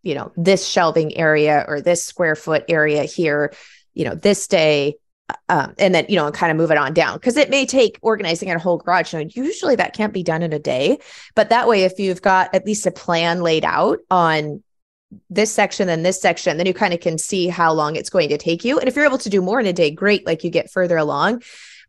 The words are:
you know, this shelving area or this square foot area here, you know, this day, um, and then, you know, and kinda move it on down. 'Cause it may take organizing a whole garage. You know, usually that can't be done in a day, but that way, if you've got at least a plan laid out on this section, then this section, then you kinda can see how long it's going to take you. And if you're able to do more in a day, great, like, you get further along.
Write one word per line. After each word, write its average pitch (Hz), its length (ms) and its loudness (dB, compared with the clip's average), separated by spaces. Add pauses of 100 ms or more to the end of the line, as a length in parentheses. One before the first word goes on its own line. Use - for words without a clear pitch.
you 165 140 -4
know, - 200 -10
this 185 320 2
shelving 160 480 0
area 151 520 2
or 147 120 -4
this 170 240 0
square 160 320 -2
foot 156 320 -2
area 151 360 2
here, 147 500 -2 (400)
you - 120 -4
know, 98 100 -6
this - 320 0
day, 147 480 2 (520)
um, 151 300 0
and 185 160 4
then, 160 160 2
you 202 60 0
know, 156 100 0
and 147 100 -6
kinda 165 200 0
move 160 160 0
it 156 80 4
on 139 160 -2
down. 147 240 0
'Cause 247 180 -2
it 277 140 2
may 269 160 0
take 254 340 0
organizing 196 480 -2
a 170 80 -2
whole 170 200 0
garage. 175 360 -2
You 165 100 -6
know, 160 120 -10
usually 294 400 -2
that 185 180 -4
can't 214 180 -4
be 190 120 -6
done 160 180 -2
in 165 120 -4
a 147 60 -4
day, 147 380 0 (380)
but 214 140 2
that 226 180 4
way, 208 160 4
if 185 160 0
you've 190 240 -4
got 185 320 4
at 190 100 0
least 208 220 -4
a 180 40 0
plan 170 520 -2
laid 160 200 2
out 165 360 0 (100)
on 160 540 0 (640)
this 202 220 0
section, 202 360 0
then 165 160 -2
this 185 180 0
section, 170 360 0
then 180 100 0
you 185 60 0
kinda 175 240 0
can 170 200 -4
see 180 300 -4
how 170 260 2
long 156 220 -2
it's - 160 -8
going 156 180 0
to 147 80 0
take 170 260 -4
you. 262 160 0
And - 80 -2
if 254 80 -2
you're 294 100 2
able 269 140 2
to 233 100 -8
do 196 120 2
more 196 180 0
in 233 60 0
a 185 80 0
day, 175 180 2
great, 196 340 0
like, 165 180 -2
you 180 80 -4
get 160 200 -2
further 175 260 0
along. 156 440 0 (460)